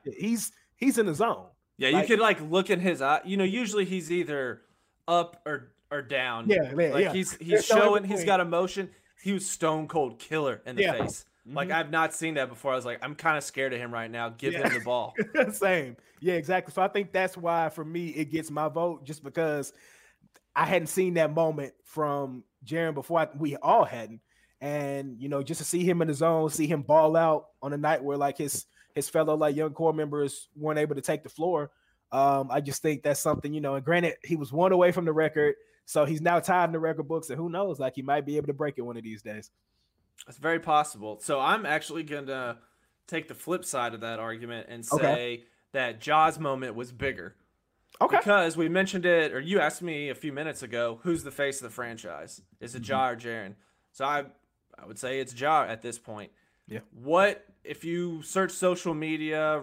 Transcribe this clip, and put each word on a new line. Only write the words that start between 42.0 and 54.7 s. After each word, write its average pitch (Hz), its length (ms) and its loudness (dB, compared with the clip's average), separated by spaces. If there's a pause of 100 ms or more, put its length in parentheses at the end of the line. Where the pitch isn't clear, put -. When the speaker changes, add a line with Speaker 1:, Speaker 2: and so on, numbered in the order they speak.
Speaker 2:
gonna 135 560 -8 (480)
take 160 220 -6
the 139 60 -14
flip 180 320 -6
side 120 260 -2
of 113 80 -12
that 113 180 -6
argument 113 520 -8
and 117 200 -14
Speaker 1:
Okay. 156 140 2
Speaker 2:
say 123 400 -2 (280)
that 120 280 -4
Ja's 156 380 4
moment 131 360 -4
was 120 160 -10
bigger. 120 460 -6 (640)
Speaker 1:
Okay. - 160 6
Speaker 2:
Because 190 400 4
we 165 140 2
mentioned 190 340 0
it, 170 300 6
or 127 60 -4
you 175 200 0
asked 151 220 0
me 151 260 -6
a 131 60 -4
few 151 180 -6
minutes 147 300 -6
ago, 117 400 -4
who's 165 200 -2
the 139 80 -12
face 139 280 -2
of 127 60 -10
the 117 100 -14
franchise? 110 640 -12 (200)
Is 120 140 -14
it 123 80 -10
Speaker 1:
Mm-hmm. 110 100 -10
Speaker 2:
Ja 131 180 2
or 120 60 -6
Jaren? 113 380 -10 (380)
So 135 140 -4
I, 143 180 -2 (540)